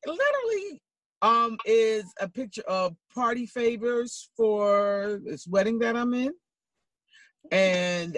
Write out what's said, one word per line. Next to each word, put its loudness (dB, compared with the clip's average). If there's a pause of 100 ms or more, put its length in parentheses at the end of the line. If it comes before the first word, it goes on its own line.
literally, -2 (420)
um, 2
is 4 (160)
a -4
picture -10
of -2 (180)
party -2
favors -2
for 2
this -10
wedding 2
that 0
I'm 0
in. -2 (1200)
And, 0